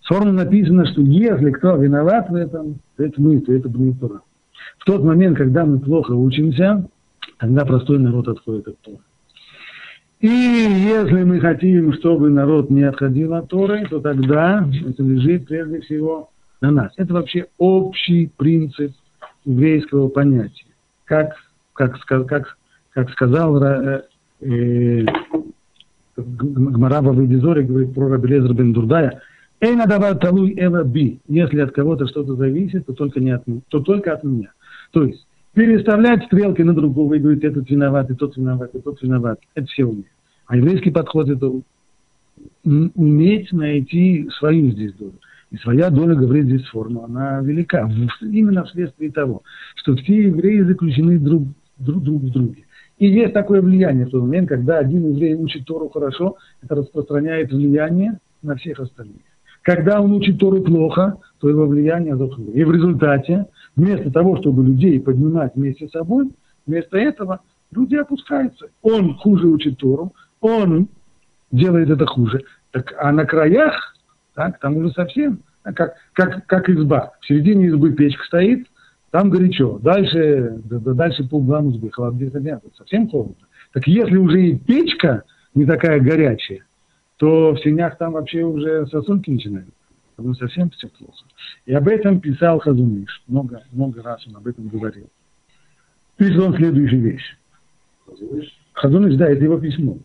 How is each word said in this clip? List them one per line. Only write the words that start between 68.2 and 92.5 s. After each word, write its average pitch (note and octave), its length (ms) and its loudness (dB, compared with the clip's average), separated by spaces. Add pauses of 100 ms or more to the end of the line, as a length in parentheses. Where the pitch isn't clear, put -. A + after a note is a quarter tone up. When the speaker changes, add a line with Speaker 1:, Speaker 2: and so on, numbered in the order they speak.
Speaker 1:
Он G#3 320 2
хуже F3+ 340 2
учит D3+ 300 0
Тору, C#3+ 340 -2 (280)
он G3+ 480 0 (640)
делает E3 400 2
это D3+ 160 2
хуже. A#2+ 380 -2 (260)
Так, - 280 -10
а D3 140 0
на D#3 120 2
краях, D#3+ 720 0 (380)
так, D#3 260 -8
там C#3+ 160 -4
уже E3 140 -2
совсем, G#3+ 500 -4 (220)
как, E3 320 -4 (180)
как, F#3 340 -2
как F#3 220 0
изба. D3+ 520 0
В - 60 -20
середине F3+ 400 4
избы D#3 260 2
печка C#3+ 320 0
стоит, A3+ 420 0 (480)
там F#3+ 160 4
горячо. E3 480 2
Дальше, C#3+ 840 0
д-, A2+ 160 -8
д-, B2+ 140 -4
дальше D#3+ 280 -2
полградуса C#3 560 -2
будет, G#2+ 160 -10
холоднее, B2+ 640 -6 (160)
совсем A3 320 -4
холодно. A#2+ 380 -6 (260)
Так C3 140 -4
если F#3 300 2
уже F#3 280 4
и D3 140 2
печка B3 640 0 (320)
не C#3+ 100 4
такая D#3+ 360 2
горячая, C3 640 0 (520)
то D#3 360 4
в - 60 -6
сенях D#3 360 -2
там E3 180 -8
вообще D#3 280 -6
уже D#3 460 -4
сосульки D#3 420 -4
начинают. G2+ 380 -6 (480)
Там B2 180 -6
совсем E3 360 -4
всё - 180 -20
плохо. - 380 -20 (380)
И B2 80 -6
об C#3+ 140 0
этом G3+ 320 2
писал E3 400 0